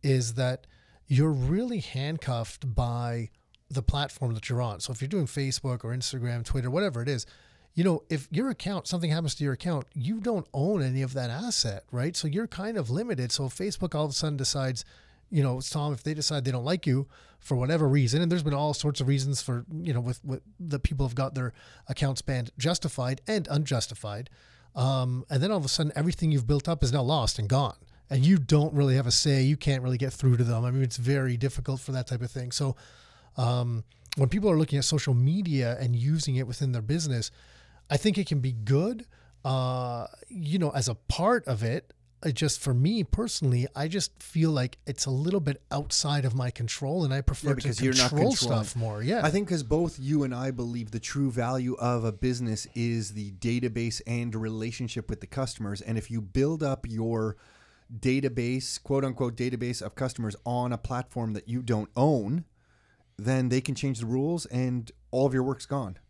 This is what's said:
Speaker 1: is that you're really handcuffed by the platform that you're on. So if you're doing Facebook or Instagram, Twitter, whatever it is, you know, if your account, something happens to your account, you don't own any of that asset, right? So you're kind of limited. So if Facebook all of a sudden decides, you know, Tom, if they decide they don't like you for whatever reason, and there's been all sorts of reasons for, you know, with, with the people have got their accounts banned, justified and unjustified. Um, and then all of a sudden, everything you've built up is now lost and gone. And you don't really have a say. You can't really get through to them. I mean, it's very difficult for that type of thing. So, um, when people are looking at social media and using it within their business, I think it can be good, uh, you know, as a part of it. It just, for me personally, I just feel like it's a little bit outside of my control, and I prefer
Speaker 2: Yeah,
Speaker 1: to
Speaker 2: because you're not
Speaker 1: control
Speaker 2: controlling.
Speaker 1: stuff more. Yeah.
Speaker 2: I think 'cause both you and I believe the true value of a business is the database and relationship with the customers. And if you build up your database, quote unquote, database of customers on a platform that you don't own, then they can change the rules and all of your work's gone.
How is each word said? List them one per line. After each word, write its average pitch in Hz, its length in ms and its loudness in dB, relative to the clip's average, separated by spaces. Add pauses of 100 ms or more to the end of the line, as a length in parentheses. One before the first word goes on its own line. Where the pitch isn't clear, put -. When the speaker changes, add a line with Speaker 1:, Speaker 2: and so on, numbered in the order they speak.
Speaker 1:
is 127 340 2
that 127 300 -2 (460)
you're 147 200 6
really 180 480 0
handcuffed 131 960 -4
by 120 560 -2 (360)
the 135 140 -4
platform 135 540 -2
that 110 120 -8
you're 123 140 -2
on. 110 180 -4
So - 140 -6
if 110 80 -8
you're 135 60 -4
doing 170 180 0
Facebook 131 580 -4
or 113 80 -4
Instagram, 123 520 -4
Twitter, 123 260 -2
whatever 151 320 0
it 127 80 -2
is, 127 160 -2 (480)
you 170 100 2
know, 165 260 4
if 147 220 -2
your 240 180 0
account, 196 360 -4
something 175 240 -2
happens 156 260 0
to - 80 -4
your 139 100 0
account, 165 420 -2
you 160 240 -2
don't 214 340 -2
own 160 300 2
any 131 180 0
of 131 120 -2
that 123 180 -2
asset, 127 600 -2
right? 135 240 -2
So - 120 -2
you're 185 180 0
kind 220 320 -4
of 123 140 -2
limited. 147 400 -2
So 139 140 -2
if 127 100 -6
Facebook 185 400 -4
all 151 100 2
of 143 60 -4
a - 20 -6
sudden 151 240 -2
decides, 131 480 -2 (460)
you 156 100 4
know, 127 200 2
Tom, 147 320 -2
if 120 100 -8
they 151 100 -2
decide 151 320 -2
they 135 60 0
don't 123 140 -2
like 170 200 0
you 135 220 4 (320)
for - 160 -2
whatever 147 320 4
reason, 135 340 4
and 170 100 2
there's 175 120 2
been 147 100 2
all 147 220 2
sorts 147 260 0
of 127 60 2
reasons 139 340 2
for, 120 240 -4 (160)
you 165 120 -2
know, 120 80 0
with, 120 220 -4
with 131 180 -6 (180)
the 147 200 -4
people 135 280 0
have 120 80 -4
got 135 180 -2
their 127 200 -4 (340)
accounts 135 340 0
banned, 127 360 -4
justified 131 680 -2
and 208 240 0
unjustified. 123 800 -2 (460)
Um, 127 560 0
and 135 100 2
then 185 80 2
all 214 80 2
of 151 80 -2
a 131 40 -2
sudden, 151 260 0
everything 160 360 2
you've 135 140 2
built 143 240 0
up 165 140 2
is 123 100 2
now 143 80 2
lost 123 380 2
and 104 100 -2
gone. 131 280 2 (340)
And 135 140 4
you 185 120 8
don't 151 360 4
really 139 220 4
have 135 100 2
a 120 60 0
say. 135 320 4
You 143 120 6
can't 135 280 0
really 127 160 0
get 131 120 -2
through 127 260 4
to 123 60 4
them. 117 220 2
I 123 60 0
mean, 135 100 2
it's 123 160 0
very 127 400 2
difficult 131 420 -2
for - 120 -8
that 127 160 -4
type 120 160 -4
of 120 80 -6
thing. 123 200 -8
So, 135 240 0 (640)
um, 120 460 0 (340)
when 135 120 6
people 208 200 4
are 165 80 6
looking 147 220 4
at 127 60 2
social - 280 2
media 135 640 4
and 120 160 2
using 139 400 2
it 127 120 0
within 127 240 -2
their 120 100 0
business, 135 480 0 (580)
I 143 100 0
think 208 200 2
it 196 80 0
can 147 140 0
be 127 120 0
good, 143 540 0 (400)
uh, 127 600 -2 (200)
you 170 300 -2
know, 160 140 2
as 135 160 0
a 143 80 -2
part 214 520 0
of 113 140 0
it. 117 320 -4 (320)
It 151 80 0
just, 151 260 0
for 135 140 0
me 170 300 4
personally, 123 720 0
I 143 120 -2
just 180 340 -4
feel 160 280 0
like 127 380 -2
it's - 180 -4
a 135 60 -2
little 165 280 0
bit 139 220 -2 (100)
outside 143 540 0
of 120 100 2
my 127 140 0
control, 127 560 -2
and 131 80 2
I 139 80 0
prefer 143 280 0
Speaker 2:
Yeah, 139 40 6
Speaker 1:
to - 20 4
Speaker 2:
because 127 260 -2
you're 131 120 4
not 127 160 6
Speaker 1:
control 160 220 4
Speaker 2:
controlling. 113 340 2
Speaker 1:
stuff - 100 -8
more. 110 280 -2
Yeah. 202 200 0
Speaker 2:
I 156 60 4
think 196 180 2
'cause 175 160 0
both 151 360 0
you 143 240 2
and 127 100 -2
I 131 160 -4
believe 120 400 -4
the 110 100 -6
true 139 320 -2
value 123 440 0
of 120 280 0
a 113 80 0
business 120 640 -2
is 117 400 -2
the 104 200 -8
database 117 720 -2
and 120 260 -2
relationship 110 760 -6
with - 100 -6
the - 60 -14
customers. 104 520 -6
And 113 180 -4
if 107 120 -6
you 113 120 -4
build 135 420 0
up 135 260 -4
your 110 480 -2 (600)
database, 127 880 0
quote 139 220 0
unquote, 123 300 -2
database 123 460 -2
of 101 140 -10
customers 117 400 -2 (100)
on 123 280 0
a 117 40 -4
platform 120 560 -4
that 104 140 -6
you 123 140 -2
don't 113 340 0
own, 135 480 2 (760)
then 127 320 0
they 131 120 2
can 135 140 -4
change 135 240 -2
the 117 60 -4
rules 139 420 -2
and 123 440 -2 (180)
all 131 160 2
of 131 80 2
your 131 80 4
work's 131 240 -2
gone. 117 320 -6 (120)